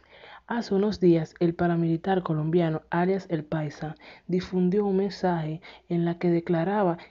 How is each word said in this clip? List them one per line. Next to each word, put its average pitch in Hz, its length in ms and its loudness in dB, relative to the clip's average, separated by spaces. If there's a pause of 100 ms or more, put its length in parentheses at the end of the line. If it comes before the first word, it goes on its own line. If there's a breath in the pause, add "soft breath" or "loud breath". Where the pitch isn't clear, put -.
(460 loud breath)
Hace 226 300 -4
unos 196 240 0
días, 165 400 4
el 170 160 0
paramilitar 170 680 0
colombiano, 160 720 0
alias 185 400 0
El 156 120 -2
Paisa, 151 520 -6 (320 loud breath)
difundió 180 580 0
un 196 120 0
mensaje 175 640 -2 (300 loud breath)
en 170 160 0
la 170 140 -2
que 175 100 2
declaraba 170 680 0 (100)